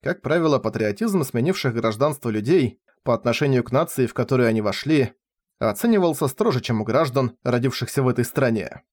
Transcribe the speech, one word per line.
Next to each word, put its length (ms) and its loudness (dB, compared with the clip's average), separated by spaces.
Как 180 -4
правило, 380 2
патриотизм 640 -2
сменивших 500 -2
гражданство 560 -2
людей 500 0
по 100 0
отношению 500 2
к 80 -8
нации, 340 0
в 80 -6
которую 340 2
они 140 2
вошли, 520 0
оценивался 680 0
строже, 340 0
чем 200 -2
у 20 -4
граждан, 600 0
родившихся 600 -2
в 40 2
этой 180 0
стране. 680 -2